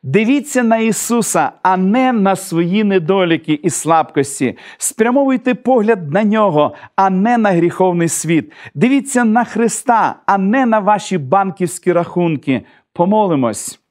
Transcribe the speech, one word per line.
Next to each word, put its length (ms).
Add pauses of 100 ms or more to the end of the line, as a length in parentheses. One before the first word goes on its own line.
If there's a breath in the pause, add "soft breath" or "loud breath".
Дивіться 600
на 140
Ісуса, 760 (100)
а 140
не 360
на 240
свої 480
недоліки 760
і 80
слабкості. 880 (200 loud breath)
Спрямовуйте 760
погляд 580
на 120
Нього, 500 (220 loud breath)
а 140
не 280
на 120
гріховний 580
світ. 440 (220 loud breath)
Дивіться 500
на 200
Христа, 680 (120)
а 120
не 280
на 120
ваші 400
банківські 760
рахунки. 680 (300 soft breath)
Помолимось. 880 (100)